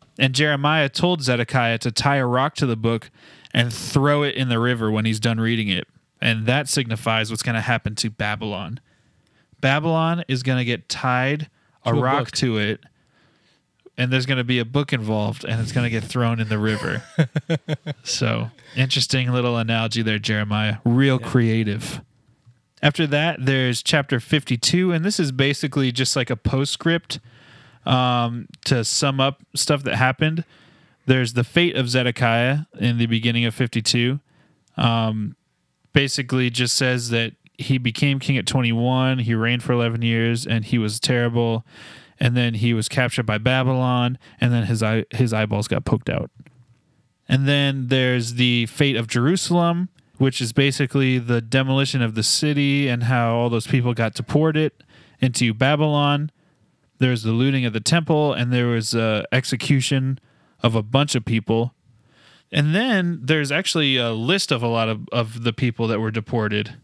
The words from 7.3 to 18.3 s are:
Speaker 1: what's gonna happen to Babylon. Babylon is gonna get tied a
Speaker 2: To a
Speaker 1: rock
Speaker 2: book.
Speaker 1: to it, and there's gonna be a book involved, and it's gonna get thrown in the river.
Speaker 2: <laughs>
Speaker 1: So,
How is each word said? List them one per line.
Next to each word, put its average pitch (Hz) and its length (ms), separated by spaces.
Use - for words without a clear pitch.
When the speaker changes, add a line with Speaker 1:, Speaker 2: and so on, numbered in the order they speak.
Speaker 1:
what's 110 120
gonna 113 180
happen 113 360
to - 120
Babylon. 104 720
Babylon 160 680
is 127 160
gonna 127 220
get 120 240
tied 135 600
a 117 80
Speaker 2:
To 117 60
a - 20
Speaker 1:
rock 131 240
Speaker 2:
book. - 80
Speaker 1:
to 120 260
it, 104 220
and 127 140
there's 131 140
gonna 131 180
be 123 140
a 117 60
book 139 280
involved, 107 520
and 113 160
it's 110 120
gonna 120 180
get 113 140
thrown 117 360
in 107 80
the 107 100
river. 107 440
Speaker 2:
<laughs> 151 80
Speaker 1:
So, 113 500